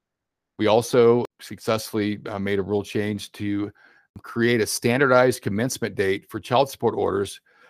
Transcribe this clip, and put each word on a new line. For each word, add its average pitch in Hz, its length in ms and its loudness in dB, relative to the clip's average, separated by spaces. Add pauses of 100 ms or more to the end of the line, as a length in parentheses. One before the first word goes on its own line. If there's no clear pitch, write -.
(560)
We 107 120 0
also 117 560 4 (160)
successfully, 107 880 -4
uh, 104 100 -8
made 98 220 -2
a - 20 -2
rule 101 220 -2
change 104 480 -6
to 101 400 -6 (500)
create 117 380 0
a 98 60 0
standardized 127 760 2
commencement 110 540 -4
date 98 340 -2
for 110 80 -10
child 127 320 0
support 110 240 -2
orders, 98 460 -2 (300)